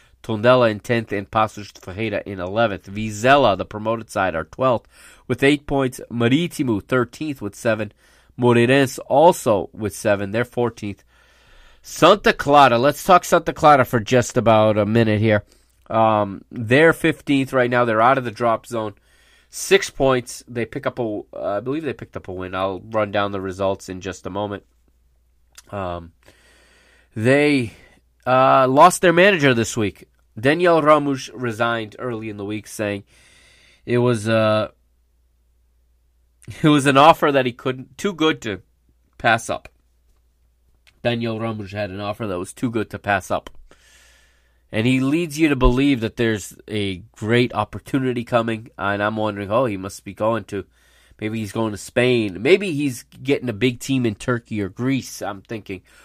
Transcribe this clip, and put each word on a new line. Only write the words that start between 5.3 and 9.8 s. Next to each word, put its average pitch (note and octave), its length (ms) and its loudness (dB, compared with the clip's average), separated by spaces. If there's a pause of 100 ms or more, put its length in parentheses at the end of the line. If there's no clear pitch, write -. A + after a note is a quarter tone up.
eight C#3+ 240 2
points. C3+ 420 -4
Marítimo, B2 720 0
thirteenth C3 640 -6
with G2+ 100 -10
seven. A2 380 -4 (480)
Moreirense B2 580 4 (100)
also C#3 640 4
with G#2 220 -8